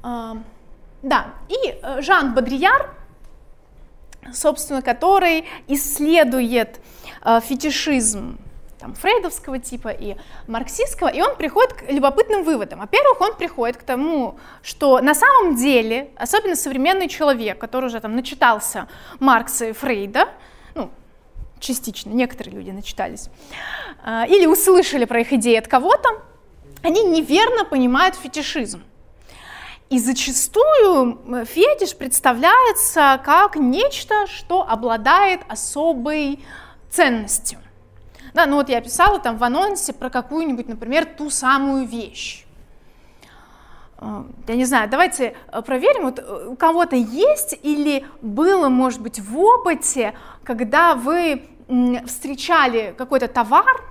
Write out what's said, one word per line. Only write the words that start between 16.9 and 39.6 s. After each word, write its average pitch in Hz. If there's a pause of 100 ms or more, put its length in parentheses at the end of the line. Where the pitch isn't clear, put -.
человек, 233
который 254
уже 233
там 214
начитался 240 (320)
Маркса 233
и 226
Фрейда, 226 (460)
ну, 254 (680)
частично, -
некоторые 240
люди 190
начитались, - (760)
э, 226
или 370
услышали 330
про 233
их 240
идеи 233
от 220
кого-то, 370 (720)
они 349
неверно 370
понимают 269
фетишизм. 269 (1080)
И 254
зачастую, 277
м, 247
фетиш 415
представляется 285
как 370
нечто, 392
что -
обладает 247
особой 294 (480)
ценностью. 233 (760)
Да, 330
ну 285
вот 277
я 240
писала 370
там 233
в 226
анонсе 349